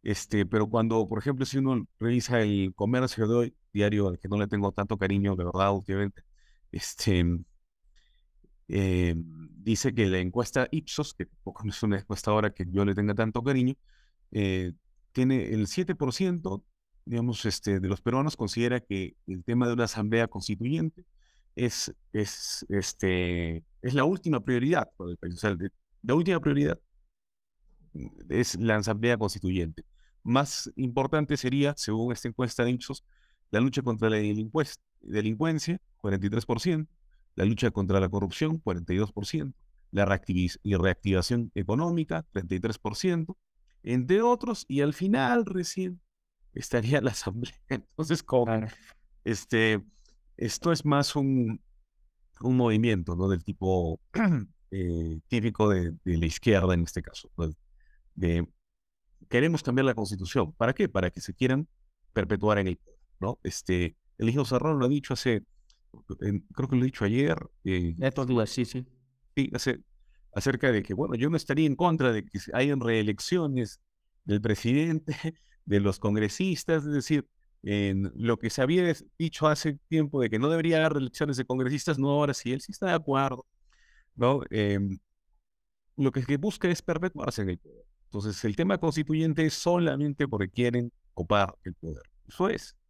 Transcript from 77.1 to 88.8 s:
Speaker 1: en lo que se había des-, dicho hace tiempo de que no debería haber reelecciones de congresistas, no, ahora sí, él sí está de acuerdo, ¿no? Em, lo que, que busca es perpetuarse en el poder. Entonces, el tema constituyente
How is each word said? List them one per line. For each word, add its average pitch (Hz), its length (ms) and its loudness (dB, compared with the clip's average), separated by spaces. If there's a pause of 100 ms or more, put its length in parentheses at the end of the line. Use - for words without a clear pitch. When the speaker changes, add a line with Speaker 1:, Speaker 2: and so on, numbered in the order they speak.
Speaker 1:
en 98 520 0
lo 117 240 2
que 113 100 -4
se 135 120 -2
había 170 220 2
des-, 170 220 -2 (140)
dicho 156 280 -2
hace 147 300 0 (120)
tiempo 143 320 0
de 113 80 2
que 110 100 0
no 139 100 2
debería 165 280 2
haber 156 160 2
reelecciones 139 440 -2
de 131 80 -2
congresistas, 131 540 -2
no, 135 100 2
ahora 143 240 2
sí, 120 200 -4
él 143 80 -4
sí - 100 -16
está 196 160 -4
de 175 60 2
acuerdo, 135 520 -2 (720)
¿no? 127 340 2
Em, 101 480 0 (1000)
lo 135 140 2
que, 131 120 -4
que 139 140 0
busca 185 320 -2
es 175 120 -2
perpetuarse 175 600 -4
en 95 80 -2
el 87 100 -4
poder. - 240 -20 (220)
Entonces, 104 400 -6
el 107 100 -2
tema 185 220 2
constituyente 156 680 0